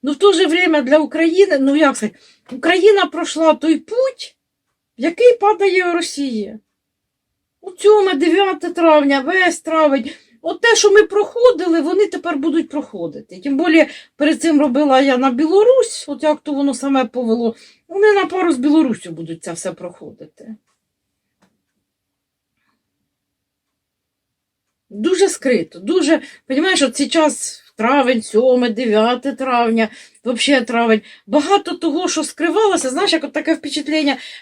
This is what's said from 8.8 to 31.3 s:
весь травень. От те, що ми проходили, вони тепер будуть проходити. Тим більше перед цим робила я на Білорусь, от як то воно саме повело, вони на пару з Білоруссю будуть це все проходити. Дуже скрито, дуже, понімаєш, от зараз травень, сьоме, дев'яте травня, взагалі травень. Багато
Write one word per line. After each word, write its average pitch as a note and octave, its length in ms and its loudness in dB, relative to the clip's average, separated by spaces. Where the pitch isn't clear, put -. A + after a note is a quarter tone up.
весь F4 400 -2
травень. D4 500 0
От F4 160 -6
те, A#4 140 4
що G#4 160 2
ми G#4 120 6
проходили, G4 800 2
вони F#4 260 0
тепер D#4 300 -6
будуть D#4+ 320 -2
проходити. - 720 -10
Тим C#4 180 -4
більше D#4+ 300 2
перед D4 260 -2
цим D#4 180 2
робила C4+ 420 2
я C#4 160 0
на C4+ 140 0
Білорусь, G4+ 760 2
от C#4 160 -10
як D4+ 160 0
то D4 140 -8
воно C#4 200 -2
саме C4+ 320 -2
повело, A#3 500 -4
вони G4+ 260 2
на F#4+ 120 0
пару F4 260 -2
з C4 60 -2
Білоруссю C4+ 540 0
будуть E3 320 -12
це E3+ 100 -10
все F3 180 -8
проходити. F3 840 -18
Дуже F4 400 -2
скрито, G#3 500 -4
дуже, D4+ 420 0
понімаєш, E4 340 0
от C4+ 320 -2
зараз D#4 500 -2
травень, B3 440 0
сьоме, B3 480 2
дев'яте A#3 640 -2
травня, A#3+ 560 -2
взагалі A#3+ 400 0
травень. A3+ 360 0
Багато D#4+ 480 0